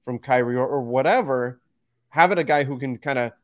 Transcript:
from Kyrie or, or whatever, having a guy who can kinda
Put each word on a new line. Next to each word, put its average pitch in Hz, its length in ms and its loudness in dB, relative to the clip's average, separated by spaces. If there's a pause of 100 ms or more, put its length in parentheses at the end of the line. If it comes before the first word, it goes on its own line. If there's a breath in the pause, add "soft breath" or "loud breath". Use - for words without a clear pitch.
from 120 140 -8
Kyrie 123 360 0
or, 127 120 0
or 143 140 -4
whatever, 131 800 0 (500)
having 180 280 4
a 165 60 0
guy 147 200 2
who 135 140 -6
can 127 200 -6
kinda 123 360 -4 (100)